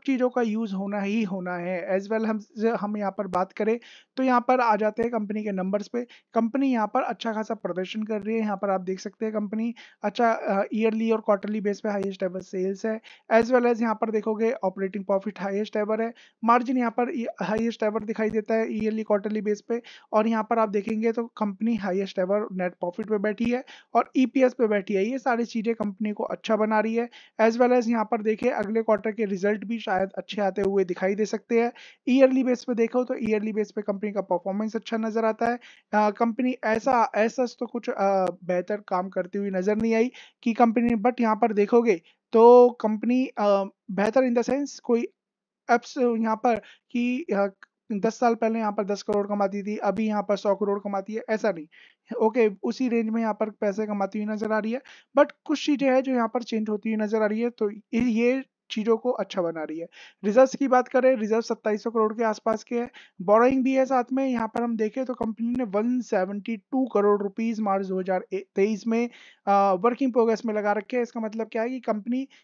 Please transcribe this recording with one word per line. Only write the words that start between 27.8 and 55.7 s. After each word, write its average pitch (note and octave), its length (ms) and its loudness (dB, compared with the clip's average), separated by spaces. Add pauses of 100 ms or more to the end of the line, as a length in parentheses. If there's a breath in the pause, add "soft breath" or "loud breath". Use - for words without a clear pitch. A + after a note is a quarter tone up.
यहाँ A3+ 180 2
पर G#3+ 160 -2
देखिए, A3 280 0
अगले A3 320 0
क्वार्टर A3 300 0
के G#3+ 140 -2
रिजल्ट G3+ 300 0
भी G#3 240 -6
शायद F#3+ 380 0
अच्छे - 240 -6
आते G3 200 0
हुए G3 220 2
दिखाई F#3 320 -2
दे G#3+ 100 0
सकते A3+ 360 0
हैं। A#3+ 100 0 (380 loud breath)
ईयरली C4 340 6
बेस B3 200 -2
पे B3 100 -4
देखो A3+ 300 0
तो B3 120 -6
ईयरली G#3+ 380 -2
बेस G#3 180 -4
पे G#3+ 100 -8
कंपनी G3+ 300 -4
का G3+ 100 -4
परफॉर्मेंस G3 540 -4
अच्छा A3+ 220 -6
नजर A3 280 -2
आता A3 220 -2
है। A#3+ 120 -2 (340 loud breath)
अ, G#3 160 4
कंपनी A#3 540 0
ऐसा, A3+ 520 2
ऐसा A3+ 300 2 (140)
तो B3 60 -6
कुछ, A#3 240 -8
अ, G3 360 2 (180)
बेहतर F3+ 340 -2 (100)
काम F#3+ 220 -2
करती F#3 280 -6
हुई G3+ 120 -2
नजर F#3+ 260 0
नहीं A3+ 180 0
आई A3+ 180 2 (320 loud breath)
कि A#3 100 0
कंपनी, A#3 420 4
but A#3+ 260 0
यहाँ A3 140 2
पर A3 180 2
देखोगे G#3 480 4 (320 soft breath)
तो A#3+ 360 10
कंपनी, A#3 560 0
अ, G3+ 380 2 (280)
बेहतर G#3+ 320 2
in A#3+ 140 2
the A#3 120 0
sense C#4 300 -4
कोई A#3+ 280 0 (640)
एप्स A#3+ 260 0
यहाँ A3+ 380 2
पर A3 260 0 (300 loud breath)
कि, B3 340 -2 (100)
अ, G3+ 120 2 (440)
दस A3 280 -2
साल A#3 160 2
पहले A3+ 240 0
यहाँ G#3+ 120 -2
पर G#3 120 -2
दस G3 200 -4
करोड़ G#3 240 0
कमाती G3+ 360 -2
थी, G#3 140 -6
अभी G#3 300 -2
यहाँ G#3 160 -2
पर G3+ 120 -2
सौ G3 200 0
करोड़ G3+ 240 -2
कमाती G3 340 -6
है, A3 160 -6
ऐसा G#3+ 220 0
नहीं। D#3+ 160 -8 (540 soft breath)
ओके, A3 280 4 (140)
उसी B3 260 -2
रेंज A3+ 200 0
में A3+ 120 -2
यहाँ G#3+ 120 0
पर G#3+ 160 -4
पैसे G#3 360 -4
कमाती G#3 380 -4
हुई G#3+ 100 -4
नजर G#3+ 180 -4
आ G#3+ 80 0
रही G#3+ 120 -4
है, B3+ 100 -6 (360 loud breath)
but D4 140 6 (140)
कुछ D4+ 200 -2
चीज़ें C#4 240 2